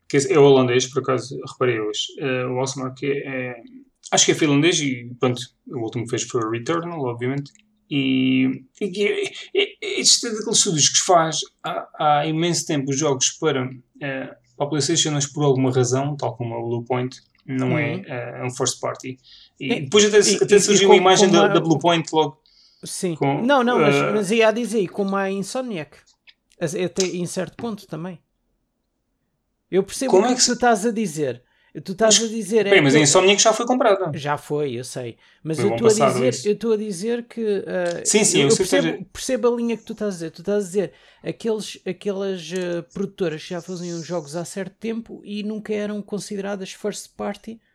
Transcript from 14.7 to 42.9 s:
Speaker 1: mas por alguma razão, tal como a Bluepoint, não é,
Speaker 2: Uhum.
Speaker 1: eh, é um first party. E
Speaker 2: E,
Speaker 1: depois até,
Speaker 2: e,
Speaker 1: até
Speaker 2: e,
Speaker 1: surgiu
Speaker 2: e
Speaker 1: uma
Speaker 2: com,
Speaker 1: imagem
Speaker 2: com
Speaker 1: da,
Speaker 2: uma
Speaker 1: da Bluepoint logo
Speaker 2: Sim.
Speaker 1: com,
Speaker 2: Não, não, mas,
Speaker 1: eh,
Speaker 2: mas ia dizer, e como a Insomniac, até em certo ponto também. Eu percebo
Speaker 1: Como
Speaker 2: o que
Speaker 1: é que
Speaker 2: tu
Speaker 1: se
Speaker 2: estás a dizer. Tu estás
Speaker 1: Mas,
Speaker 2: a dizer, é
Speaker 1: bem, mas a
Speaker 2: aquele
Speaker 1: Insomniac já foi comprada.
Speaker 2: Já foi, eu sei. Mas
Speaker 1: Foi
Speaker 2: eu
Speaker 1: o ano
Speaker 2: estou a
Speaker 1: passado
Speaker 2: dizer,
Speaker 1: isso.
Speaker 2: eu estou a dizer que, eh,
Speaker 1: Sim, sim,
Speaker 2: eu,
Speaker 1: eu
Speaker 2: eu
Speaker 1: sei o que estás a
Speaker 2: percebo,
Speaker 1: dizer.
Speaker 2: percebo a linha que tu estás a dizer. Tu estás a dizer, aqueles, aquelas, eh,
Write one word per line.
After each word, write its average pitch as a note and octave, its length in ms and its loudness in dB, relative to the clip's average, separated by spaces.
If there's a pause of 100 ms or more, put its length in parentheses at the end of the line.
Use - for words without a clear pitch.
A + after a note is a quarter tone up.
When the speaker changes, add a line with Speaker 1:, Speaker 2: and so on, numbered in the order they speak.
Speaker 1:
mas C#3+ 140 -2
por - 180 -4
alguma C3 280 4
razão, C3 460 0
tal A#2+ 180 -6
como A#2 200 -8
a A#2 60 -6
Bluepoint, A#2+ 560 -4 (280)
não C3 320 -2
é, A#2 180 -2
Speaker 2:
Uhum. - 120 -10
Speaker 1:
eh, B2 340 -10
é - 20 -10
um B2+ 80 -4
first - 300 -4
party. C3 360 -8 (400)
E C#3 160 -4
Speaker 2:
E, D#3+ 100 -4
Speaker 1:
depois G3 200 4
até, G#3 160 6
Speaker 2:
e, G3+ 240 4
Speaker 1:
até G#3 120 4
Speaker 2:
e, G3+ 40 10
Speaker 1:
surgiu G3 240 4
Speaker 2:
e - 40 4
Speaker 1:
uma G3+ 80 10
Speaker 2:
com, F3 60 8
Speaker 1:
imagem F#3 280 6
Speaker 2:
com - 60 4
Speaker 1:
da, E3+ 100 8
Speaker 2:
uma - 80 4
Speaker 1:
da F3 80 6
Bluepoint E3 500 2
logo D#3 300 0 (420)
Speaker 2:
Sim. F3 320 -6
Speaker 1:
com, C#3+ 280 0
Speaker 2:
Não, B3+ 200 2
não, A#3+ 160 2
mas, C#3+ 160 4
Speaker 1:
eh, C#3+ 160 2
Speaker 2:
mas G3+ 200 0
ia A3 200 4
dizer, A3 300 -2
e F3 60 -2
como G3 280 -4
a G3 160 -2
Insomniac, G3 640 -8 (640)
até F3 460 -2
em F3 220 -4
certo E3+ 300 -8
ponto A3+ 280 -10
também. E3+ 340 -12 (1500)
Eu F#3+ 140 0
percebo - 280 -4
Speaker 1:
Como G3 120 6
Speaker 2:
o A#3+ 40 2
que B3+ 60 2
Speaker 1:
é - 20 -2
que B3+ 60 -2
Speaker 2:
tu - 40 2
Speaker 1:
se B3 80 2
Speaker 2:
estás A#3 320 2
a A#3+ 60 0
dizer. D3+ 520 -4 (400)
Tu F#3+ 80 -10
estás G#3+ 300 4
Speaker 1:
Mas, A3+ 100 -4
Speaker 2:
a - 20 -12
dizer, G#3+ 340 0
é - 20 2
Speaker 1:
bem, F#3+ 120 6
mas C#3 120 4
a - 20 8
Speaker 2:
aquele D3+ 80 6
Speaker 1:
Insomniac F#3+ 380 6
já A3 100 6
foi A3+ 140 0
comprada. A3 520 2
Speaker 2:
Já D3 200 -2
foi, D3 380 -4
eu A#2+ 100 -8
sei. B2 320 -10 (260)
Mas D#3 140 -4
Speaker 1:
Foi F3+ 80 0
Speaker 2:
eu G3+ 60 4
Speaker 1:
o - 20 -2
ano - 20 -2
Speaker 2:
estou A#3 120 4
a A3 40 8
Speaker 1:
passado - 220 4
Speaker 2:
dizer, - 160 2
Speaker 1:
isso. - 180 -2
Speaker 2:
eu G#3 60 4
estou G#3+ 180 -2
a G#3+ 60 2
dizer G#3+ 500 -6
que, G#3+ 400 -4
eh, F3 380 -4
Speaker 1:
Sim, A3 180 4
sim, - 140 2
Speaker 2:
eu, C#3+ 60 4
Speaker 1:
eu C#3 40 4
Speaker 2:
eu - 40 6
Speaker 1:
sei A3+ 40 4
o - 20 -2
que F#3+ 60 2
estás - 160 0
a E3 80 2
Speaker 2:
percebo, - 100 -4
Speaker 1:
dizer. - 140 -14
Speaker 2:
percebo A#3+ 420 -2
a A#3+ 40 -2
linha A#3 200 -4
que A3 60 -14
tu - 80 -14
estás G#3+ 180 -6
a G3 40 -6
dizer. E3 180 -10
Tu - 100 -20
estás G3+ 220 -2
a F#3 40 -10
dizer, F3 260 -4 (280)
aqueles, G#3+ 640 -6
aquelas, F#3 680 -6
eh, F3 280 -4 (120)